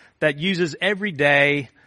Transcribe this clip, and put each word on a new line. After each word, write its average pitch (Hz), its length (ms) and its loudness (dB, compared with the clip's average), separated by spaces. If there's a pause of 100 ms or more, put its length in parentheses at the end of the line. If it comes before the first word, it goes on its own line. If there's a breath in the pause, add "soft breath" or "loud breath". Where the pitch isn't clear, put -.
(220 soft breath)
that 151 180 0
uses 170 420 -2
everyday 143 880 0 (160 soft breath)